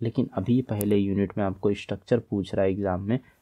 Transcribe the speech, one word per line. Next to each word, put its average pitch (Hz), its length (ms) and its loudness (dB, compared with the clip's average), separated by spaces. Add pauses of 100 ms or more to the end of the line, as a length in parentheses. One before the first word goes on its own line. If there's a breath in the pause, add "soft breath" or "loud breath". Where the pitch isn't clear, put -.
लेकिन 113 320 -2
अभी 120 300 0
पहले 104 340 2
यूनिट 98 400 0
में 104 80 0
आपको 101 300 0
स्ट्रक्चर - 460 -2
पूछ 98 340 -4
रहा 101 100 2
है 95 60 4
एग्जाम 95 300 -2
में, 113 180 -2 (220 soft breath)